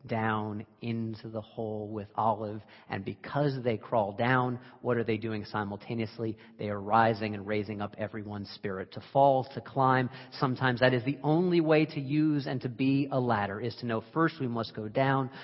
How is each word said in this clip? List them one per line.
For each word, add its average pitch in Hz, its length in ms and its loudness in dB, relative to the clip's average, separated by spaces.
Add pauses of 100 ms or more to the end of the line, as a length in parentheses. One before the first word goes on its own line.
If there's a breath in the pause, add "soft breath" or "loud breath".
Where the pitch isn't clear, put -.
down 107 560 -2 (180)
into 113 480 -6
the 110 120 -6
hole 107 460 -8
with 104 280 -8
Olive. 107 460 0 (300 loud breath)
And 101 120 -4
because 135 600 -2
they 117 140 0
crawl 104 340 0
down, 123 480 2 (220 loud breath)
what 123 160 0
are 117 60 0
they 110 140 0
doing 107 280 -6
simultaneously? 107 920 -6 (220 loud breath)
They 107 100 -6
are 104 100 -6
rising 107 540 4
and 101 140 -8
raising 107 340 -2
up 101 160 -8
everyone's 104 540 -8
spirit. 95 420 -8
To 107 80 -12 (100)
fall, 135 440 6
to 120 60 -6
climb, 131 500 4 (280 loud breath)
sometimes 127 420 2
that 127 120 8
is 120 120 2
the 143 180 -2
only 170 360 4
way 156 260 6
to 151 140 -4
use 147 460 2
and 131 160 -4
to 131 80 -2
be 135 420 2
a 139 80 2
ladder, 107 400 0
is 113 180 -4
to 123 100 -8
know 113 160 -2 (100)
first 160 260 0
we 135 80 -2
must 113 280 -4
go 107 120 -8
down 135 440 2 (120)